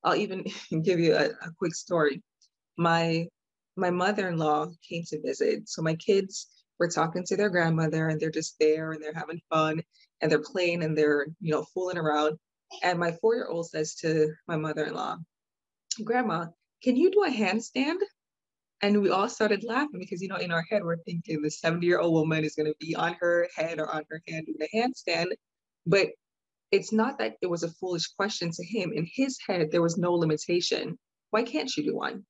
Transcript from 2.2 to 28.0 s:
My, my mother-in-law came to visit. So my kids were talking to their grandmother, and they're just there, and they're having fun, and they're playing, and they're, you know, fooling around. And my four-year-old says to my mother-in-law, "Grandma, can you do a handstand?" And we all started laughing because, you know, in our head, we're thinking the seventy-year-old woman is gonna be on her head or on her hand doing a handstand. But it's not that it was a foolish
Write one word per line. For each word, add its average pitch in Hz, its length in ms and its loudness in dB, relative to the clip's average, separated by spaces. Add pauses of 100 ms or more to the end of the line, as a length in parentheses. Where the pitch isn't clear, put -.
My, 165 500 2 (500)
my 185 140 0
mother-in-law 180 760 0 (180)
came 170 220 -8
to 156 120 -6
visit. - 480 -2
So - 120 -8
my 160 160 0
kids 196 500 0 (320)
were 175 120 2
talking 165 340 0
to - 120 -2
their 202 140 2
grandmother, 160 580 2
and 156 120 0
they're 160 100 0
just 156 280 -6
there, 160 340 2
and 156 100 -10
they're 156 120 -10
having 160 260 -8 (100)
fun, 156 320 2 (380)
and 156 100 2
they're 151 120 4
playing, 175 400 0
and 160 140 0
they're, 147 300 4 (140)
you 160 120 -2
know, 151 120 0 (100)
fooling 180 240 -2
around. 156 400 2 (440)
And 180 160 2
my 170 140 0
four-year-old 170 580 0
says 156 260 -4
to 156 340 2 (160)
my 170 100 -2
mother-in-law, 156 600 -4 (880)
"Grandma, 214 420 -2 (360)
can 254 140 2
you 349 140 6
do 403 140 4
a 320 60 2
handstand?" 226 680 0 (840)
And 208 220 4
we 196 80 2
all 196 180 2
started 208 340 0
laughing 240 380 -4
because, 185 220 -8
you 196 60 -8
know, 190 80 -8
in 180 140 -4
our 165 120 0
head, 202 200 0
we're 170 200 -2
thinking 165 400 -4
the 151 80 0
seventy-year-old 170 640 2
woman 160 300 2
is 151 100 -4
gonna 151 260 0
be 160 140 -4
on 165 260 0
her 175 340 2
head 165 240 -4
or 156 120 -4
on 156 180 -4
her 156 180 -12
hand 160 200 -8
doing 156 200 -4
a 180 80 -10
handstand. 180 580 0 (540)
But 185 220 4 (600)
it's 196 220 2
not 233 260 2
that 220 240 -4
it 180 60 -2
was 170 140 -2
a 165 100 -4
foolish 175 340 -4